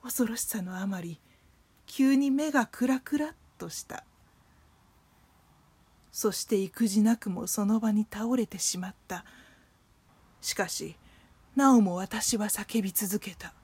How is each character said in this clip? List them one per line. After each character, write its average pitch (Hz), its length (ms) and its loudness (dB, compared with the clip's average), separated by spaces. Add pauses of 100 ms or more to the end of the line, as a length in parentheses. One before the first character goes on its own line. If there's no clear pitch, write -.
恐 247 240 0
ろ 226 100 -4
し - 60 -4
さ 214 200 -6
の 185 160 -8
あ 196 80 -4
ま 190 160 -4
り、 170 180 -10 (640)
急 269 280 2
に 277 160 2
目 294 200 0
が 269 140 2
ク - 220 -4
ラ 262 140 2
ク - 180 -4
ラ 302 80 0
っ - 20 -8 (300)
と 170 100 -10
し - 140 -12
た。 - 220 -14 (2000)
そ - 160 0
し - 140 -6
て - 100 -2
育 196 320 0
児 208 160 4
な 226 140 6
く - 120 -8
も 185 200 -6
そ 208 180 0
の 214 140 2
場 220 100 0
に 214 180 2
倒 233 280 -2
れ 226 100 2
て 190 140 -12
し - 180 -2
ま 180 120 -8
っ - 40 -16 (140)
た。 180 160 -10 (1160)
し - 140 -4
か 185 140 -2
し、 160 260 -8 (600)
な 269 180 8
お 240 60 10
も 180 160 2
私 202 420 -2
は 208 80 -2
叫 208 360 -2
び 190 100 -4
続 202 260 -2
け 190 160 -8
た。 - 180 -16 (120)